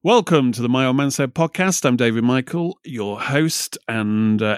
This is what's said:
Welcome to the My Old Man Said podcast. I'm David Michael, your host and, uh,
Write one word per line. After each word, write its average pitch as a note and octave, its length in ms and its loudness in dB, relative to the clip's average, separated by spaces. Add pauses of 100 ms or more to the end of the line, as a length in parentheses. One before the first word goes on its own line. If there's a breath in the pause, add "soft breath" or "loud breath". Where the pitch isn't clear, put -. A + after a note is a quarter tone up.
Welcome E3+ 460 4
to A2+ 100 -4
the A#2+ 60 0
My C3 180 2
Old B2+ 80 2
Man C#3 160 0
Said C3+ 240 -4
podcast. F3+ 500 -2
I'm B2 120 2
David A#2 260 2
Michael, C3 600 -2
your G#2 360 -8
host D#3 560 -2 (120)
and, G#2+ 520 2
uh, G#2+ 180 0